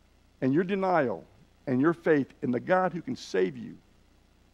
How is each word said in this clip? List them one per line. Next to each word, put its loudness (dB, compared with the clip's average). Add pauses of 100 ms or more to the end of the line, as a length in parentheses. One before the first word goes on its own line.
(420)
and 2
your 2
denial 0 (420)
and 0
your 4
faith 2
in -2
the -2
God 0
who -8
can -8
save -2
you, -14 (760)